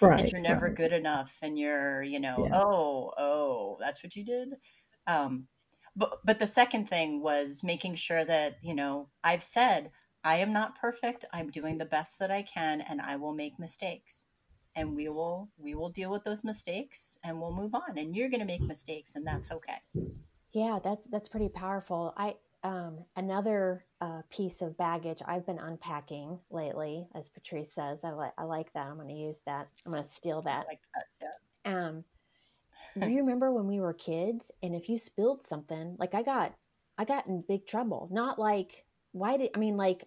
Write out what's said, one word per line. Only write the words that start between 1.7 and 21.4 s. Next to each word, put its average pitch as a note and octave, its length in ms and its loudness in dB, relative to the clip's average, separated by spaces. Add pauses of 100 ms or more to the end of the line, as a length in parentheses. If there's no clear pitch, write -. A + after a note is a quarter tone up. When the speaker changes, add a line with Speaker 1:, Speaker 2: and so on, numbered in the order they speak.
Speaker 2:
you C#3 160 -2
know, C3+ 280 2
Speaker 1:
Yeah. - 60 4
Speaker 2:
"Oh, E3+ 640 4
oh, C3+ 600 0
that's C3+ 240 -4
what F3+ 120 -14
you G3+ 100 -8
did?" B3 300 -2 (520)
Um, C3+ 400 2 (480)
but, - 300 0
but A3 140 6
the G#3+ 80 2
second A#3+ 420 6
thing D#3 320 2
was D3 420 2
making F3 320 0
sure E3 300 2
that, D3+ 380 2
you E3 120 -4
know, C#3+ 340 -2 (140)
I've E3+ 200 4
said, G#3+ 480 4 (320)
"I D#3+ 140 6
am G3+ 160 2
not G#3+ 260 0
perfect. A#3+ 540 -2
I'm E3 180 -6
doing D#3+ 280 -4
the D#3 60 -4
best D#3 340 0
that F#3+ 120 0
I G3+ 120 0
can, D#3 380 -2
and D3 200 -6
I C#3 160 -4
will D3+ 160 -4
make D3 260 -6
mistakes. - 680 -6 (480)
And D#3 200 -2
we D3+ 140 -4
will, E3+ 480 -4
we D3 180 -8
will D#3+ 160 -4
deal F#3+ 200 -6
with G#3 140 -4
those G#3 180 -4
mistakes, G#3+ 800 -6
and E3 180 -6
we'll E3+ 140 -4
move G#3 200 -2
on. D4 220 -4
And D#3 180 -6
you're B3 140 0
gonna A#3+ 160 -2
make F3 160 -4
mistakes, - 540 -4
and D3 120 -6
that's - 240 -4
okay." - 300 -8 (720)
Speaker 3:
Yeah, A3 320 2
that's, G#3 220 -2
that's G#3+ 240 -4
pretty G#3+ 200 0